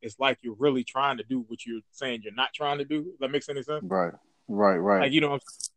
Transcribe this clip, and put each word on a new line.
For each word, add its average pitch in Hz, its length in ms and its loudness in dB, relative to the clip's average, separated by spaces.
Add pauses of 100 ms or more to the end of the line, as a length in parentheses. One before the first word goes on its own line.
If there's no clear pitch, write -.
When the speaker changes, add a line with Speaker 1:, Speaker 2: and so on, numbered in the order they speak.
Speaker 1:
It's 113 180 -12
like 131 220 2
you're 113 140 -8
really 131 280 2
trying 135 340 -2
to 107 60 -8
do 123 240 -4
what 113 180 -12
you're 113 160 -8 (100)
saying 123 320 -6
you're 104 100 -10
not 127 200 -2
trying 143 260 -2
to 143 60 -4
do. 151 280 -4
If - 60 -20
that 135 100 -2
makes 139 200 -4
any 139 120 -6
sense? 151 260 -6
Speaker 2:
Right. 92 260 0 (340)
Right, 101 300 4
right. 98 240 4
Speaker 1:
Like, 139 120 2
you 156 80 6
know, 143 160 0 (400)